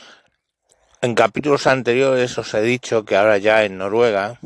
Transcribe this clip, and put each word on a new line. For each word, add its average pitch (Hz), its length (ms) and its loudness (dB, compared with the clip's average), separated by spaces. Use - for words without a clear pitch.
En 120 140 -2
capítulos 127 540 0
anteriores 127 720 0
os 113 160 -10
he 107 80 0
dicho 117 420 -2
que 107 100 -2
ahora 104 240 4
ya 107 240 2
en 95 160 -4
Noruega 104 680 -2